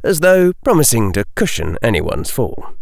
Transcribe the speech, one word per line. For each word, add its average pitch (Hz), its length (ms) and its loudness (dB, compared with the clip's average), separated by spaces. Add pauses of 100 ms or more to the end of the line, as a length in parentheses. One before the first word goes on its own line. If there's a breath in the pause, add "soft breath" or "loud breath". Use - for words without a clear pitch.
as 165 160 0
though 185 320 4 (100)
promising 120 520 2
to 101 100 0 (100)
cushion 85 480 -2
anyone's 87 480 -2
fall. - 520 -4